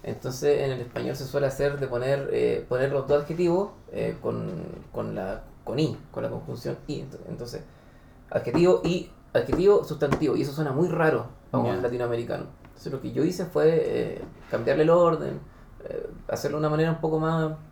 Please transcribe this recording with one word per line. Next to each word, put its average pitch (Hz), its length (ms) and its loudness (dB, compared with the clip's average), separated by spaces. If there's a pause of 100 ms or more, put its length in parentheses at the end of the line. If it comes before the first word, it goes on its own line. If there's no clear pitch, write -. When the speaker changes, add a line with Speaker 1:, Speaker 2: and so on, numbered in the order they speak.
Speaker 1:
Entonces, 135 600 0
en 135 100 0
el 127 100 -6
español 120 340 -4
se 139 100 -8
suele 139 220 0
hacer 139 320 0
de 135 80 -2
poner, 135 440 0
eh, 120 360 0
poner 131 240 0
los 135 160 0
dos 147 160 4
adjetivos, 175 460 2 (220)
eh, 113 300 -2
con, 113 280 -4 (420)
con 110 220 -6
la, 98 300 -6 (200)
con 117 160 -4
i, 123 160 0 (160)
con - 120 -6
la 113 60 -4
conjunción 120 480 -8 (100)
i. 139 140 -8
Ento-, 139 180 -14 (100)
entonces, 120 320 -10 (680)
adjetivo, 160 520 4
i, 175 280 -2 (220)
adjetivo, 180 500 4
sustantivo, 143 520 0
y - 60 0
eso 139 100 -2
suena 151 200 -2
muy 156 180 2
raro 160 380 2 (240)
a 123 80 2
un 120 80 2
Speaker 2:
Ya. 120 100 0
Speaker 1:
latinoamericano. 120 680 -2 (200)
Entonces, - 260 -12
lo 135 100 -6
que 120 100 -8
yo 131 120 0
hice 180 220 0
fue, 156 260 4
eh, 110 500 0 (280)
cambiarle 123 340 2
el 160 60 6
orden, 156 500 4 (480)
eh, - 200 -8 (200)
hacerlo 147 300 -2
de 151 40 0
una 156 80 2
manera 160 220 2
un 156 80 -2
poco 156 200 0
más 160 320 2 (200)